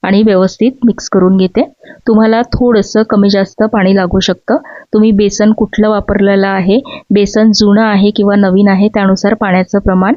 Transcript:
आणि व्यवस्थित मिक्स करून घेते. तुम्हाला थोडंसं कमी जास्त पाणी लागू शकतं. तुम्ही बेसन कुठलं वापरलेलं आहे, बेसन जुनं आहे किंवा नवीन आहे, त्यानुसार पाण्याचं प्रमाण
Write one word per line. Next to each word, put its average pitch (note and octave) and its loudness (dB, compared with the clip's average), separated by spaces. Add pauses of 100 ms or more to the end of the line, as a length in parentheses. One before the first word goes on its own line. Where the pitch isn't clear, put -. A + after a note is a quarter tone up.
आणि G3 0
व्यवस्थित G3+ 0 (140)
मिक्स - -2
करून F#3 2
घेते. F#3 0 (440)
तुम्हाला A3 2 (120)
थोडंसं A3 0
कमी G3+ 2
जास्त G3 -2
पाणी G3 0
लागू F#3+ 0
शकतं. - -4 (360)
तुम्ही G#3+ 2
बेसन G#3 0
कुठलं G#3+ 0
वापरलेलं G3 0
आहे, G3 -2 (320)
बेसन G#3 0
जुनं G#3 2
आहे G#3 0
किंवा G3+ 0
नवीन G3+ 2
आहे, G3 2
त्यानुसार G3+ 0
पाण्याचं F#3+ -2
प्रमाण G3 0